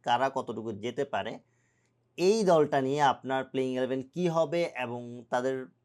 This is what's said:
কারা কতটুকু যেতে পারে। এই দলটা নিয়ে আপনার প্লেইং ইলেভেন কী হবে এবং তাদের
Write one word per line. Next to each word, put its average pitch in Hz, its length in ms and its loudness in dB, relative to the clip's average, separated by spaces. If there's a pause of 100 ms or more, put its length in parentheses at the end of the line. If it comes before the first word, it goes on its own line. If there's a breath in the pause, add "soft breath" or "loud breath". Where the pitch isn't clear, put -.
কারা 127 320 2
কতটুকু 113 360 -6
যেতে 120 340 -4
পারে। 104 340 -6 (760)
এই 202 260 4
দলটা 151 380 4
নিয়ে 139 200 0
আপনার 131 420 2
প্লেইং 131 340 -2
ইলেভেন 131 240 -2 (120)
কী 175 140 0
হবে 165 340 0 (220)
এবং 120 460 -10
তাদের 127 260 0 (300)